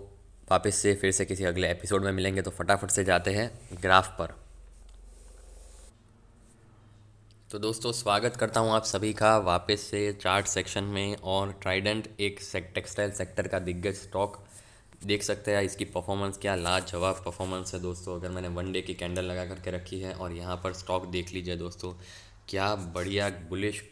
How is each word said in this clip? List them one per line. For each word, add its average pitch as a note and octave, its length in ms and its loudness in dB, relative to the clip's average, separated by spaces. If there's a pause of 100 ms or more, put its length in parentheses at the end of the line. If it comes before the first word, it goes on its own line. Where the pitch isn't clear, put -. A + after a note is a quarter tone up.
(520)
वापस G2+ 240 4
से, G2+ 200 4
फिर F#2+ 160 2
से F#2 140 2
किसी F#2+ 180 -2
अगले F2 280 2
एपिसोड G2 320 0
में G2 80 2
मिलेंगे। F#2+ 300 0
तो F#2 100 -2
फटाफट F#2+ 380 2
से G2+ 140 2
जाते F#2 280 4
हैं G#2+ 280 -2 (220)
ग्राफ F#2+ 260 10 (120)
पर। E2+ 160 -4 (3250)
तो G#2 80 -6
दोस्तों, A2+ 320 -2
स्वागत G#2 440 2
करता A2+ 240 2
हूं A2+ 120 6
आप A2 120 6
सभी G#2 300 0
का A2 240 8
वापस F#2 420 2
से G#2 340 -2
चार्ट G2 320 2
सेक्शन - 380 0
में। G2+ 320 -2
और G2 360 0 (100)
ट्राइडेंट G#2 460 0 (120)
एक G2+ 200 -2
से-, - 360 -6
टेक्सटाइल G2+ 360 -2
सेक्टर F#2 360 -4
का F#2+ 120 -2
दिग्गज F2+ 340 -2
स्टॉक - 520 -4 (600)
देख G2+ 180 0
सकते G2+ 280 -2
हैं, G2+ 120 4
इसकी F#2+ 220 -2
परफॉर्मेंस G2 520 -2
क्या G2 180 0
लाजवाब F2+ 600 0 (100)
परफॉर्मेंस F#2 480 -6
है F#2 60 -4
दोस्तों। F2+ 360 -6
अगर F2 140 -6
मैंने F2+ 180 -6
वन F2+ 240 -4
डे F#2 100 -2
की F2+ 120 -6
कैंडल F2+ 300 -4
लगा F2+ 220 -4
करके F2+ 260 -8
रखी F2+ 280 -8
है F#2 140 -6
और F2+ 180 -8
यहाँ F2 240 -6
पर F2+ 180 -4
स्टॉक F2+ 320 -4
देख F2+ 280 -6
लीजिए F2+ 220 -6
दोस्तों, F2 380 -8 (560)
क्या G2 260 0
बढ़िया F#2+ 540 -2
बुलिश F#2 640 -4